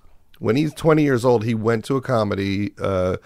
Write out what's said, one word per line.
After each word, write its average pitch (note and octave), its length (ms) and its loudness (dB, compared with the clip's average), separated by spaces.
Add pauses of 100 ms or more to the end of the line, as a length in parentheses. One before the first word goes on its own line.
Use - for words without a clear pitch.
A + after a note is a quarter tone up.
(400)
when A2 160 0
he's D3+ 180 0
twenty D#3 300 2
years B2+ 220 2
old, A#2+ 180 4
he A#2 100 -2
went A2 320 -2
to C#3 100 -2
a B2 60 -2
comedy, G2+ 800 -2
uh, F#2 440 0